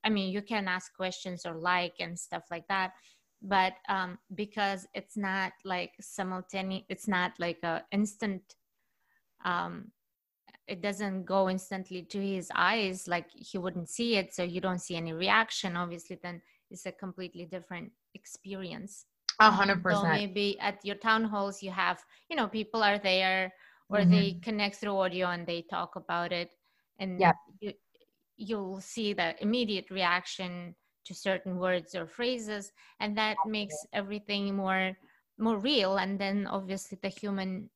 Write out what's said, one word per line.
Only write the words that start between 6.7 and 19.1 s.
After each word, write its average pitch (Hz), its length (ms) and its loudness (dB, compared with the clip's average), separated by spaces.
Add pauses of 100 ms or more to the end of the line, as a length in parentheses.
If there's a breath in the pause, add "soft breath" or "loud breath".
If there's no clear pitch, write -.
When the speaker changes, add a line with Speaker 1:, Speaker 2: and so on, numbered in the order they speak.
Speaker 1:
it's - 180 -8
not 180 320 2
like 170 240 -4
a 165 300 -4
instant, 202 480 -2 (1040)
um, 175 460 -4 (760)
it 180 140 -8
doesn't 196 420 -4
go 185 260 2
instantly 185 540 -6
to 196 180 -6
his 196 320 -2
eyes, 190 540 2
like, 170 240 -2
he - 260 -10
wouldn't 175 320 -4
see 233 280 2
it, 190 160 0
so 180 100 -2
you 175 160 -2
don't 180 200 0
see 170 180 -6
any 165 160 -4
reaction. 190 640 2
Obviously, 175 440 -6
then 175 200 -10 (280)
it's - 160 -16
a 180 60 -6
completely 180 540 -10
different 170 460 -10 (220)
experience. 190 920 -12 (340)